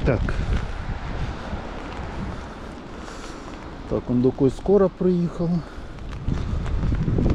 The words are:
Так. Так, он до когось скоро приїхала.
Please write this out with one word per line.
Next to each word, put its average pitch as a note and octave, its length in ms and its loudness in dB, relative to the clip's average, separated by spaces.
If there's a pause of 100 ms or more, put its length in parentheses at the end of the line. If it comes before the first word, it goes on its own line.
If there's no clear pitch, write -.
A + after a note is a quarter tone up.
Так. - 280 4 (3500)
Так, A2 200 2
он B2 120 4
до B2+ 100 8
когось B2+ 260 4
скоро F#3+ 320 6
приїхала. F3 680 2 (1800)